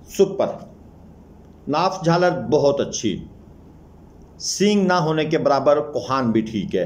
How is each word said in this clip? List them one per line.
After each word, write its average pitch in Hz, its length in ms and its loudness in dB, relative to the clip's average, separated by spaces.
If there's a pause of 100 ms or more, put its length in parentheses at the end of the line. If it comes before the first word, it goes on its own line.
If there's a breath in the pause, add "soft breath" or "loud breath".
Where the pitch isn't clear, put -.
सुपर, - 440 0 (1120)
नाफ 165 380 -2
झालर 170 340 2 (100)
बहुत 139 320 2
अच्छी, 110 300 -4 (1300)
सींग 202 480 2
ना 180 100 2
होने 156 280 0
के 160 140 0
बराबर, 143 420 4
कोहान 127 500 -2
भी 110 120 4
ठीक 101 320 -6
है। 90 100 0